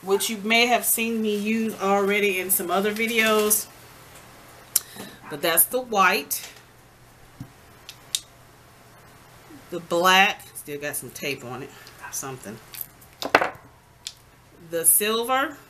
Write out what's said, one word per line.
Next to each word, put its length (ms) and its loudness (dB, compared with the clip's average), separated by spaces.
which 280 0
you 80 -4
may 280 4
have 200 2
seen 360 0
me 160 0
use 420 -2
already 600 2
in 100 -4
some 220 0
other 200 2
videos. 760 2
But 120 -10
that's 240 2
the 160 -2
white, 680 0
the 100 -8
black, 680 4
still 240 -12
got 160 -8
some 140 -8
tape 360 -8
on 180 -10
it, 60 -14
something, 460 -12
the 160 -2
silver 720 2